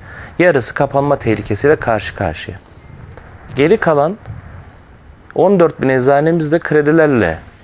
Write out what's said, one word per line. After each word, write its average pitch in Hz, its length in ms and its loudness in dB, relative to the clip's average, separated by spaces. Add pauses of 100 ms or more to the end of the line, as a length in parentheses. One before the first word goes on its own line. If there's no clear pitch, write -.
(400)
yarısı 156 340 2
kapanma 143 460 0
tehlikesiyle 110 560 0
karşı 110 400 -4
karşıya. 90 420 -8 (1000)
Geri 160 220 2
kalan 160 400 0 (1160)
on 185 240 4
dört 165 220 2
bin 131 80 0
eczanemiz 143 600 2
de 165 80 2
kredilerle 147 800 2 (260)